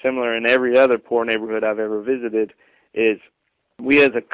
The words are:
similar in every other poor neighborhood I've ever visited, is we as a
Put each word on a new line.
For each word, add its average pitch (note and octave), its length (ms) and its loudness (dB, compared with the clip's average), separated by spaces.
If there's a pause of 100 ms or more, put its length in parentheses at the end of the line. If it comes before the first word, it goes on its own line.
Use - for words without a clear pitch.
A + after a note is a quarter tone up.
similar B2 340 -2
in A#2 120 -2
every B2+ 280 2
other C3 220 4
poor A#2 260 -2
neighborhood A2 400 -4
I've G#2+ 140 -2
ever G#2+ 240 -4
visited, A2 500 -4 (420)
is A2 240 0 (600)
we C#3 240 2
as C3+ 140 4
a A2+ 60 -4 (100)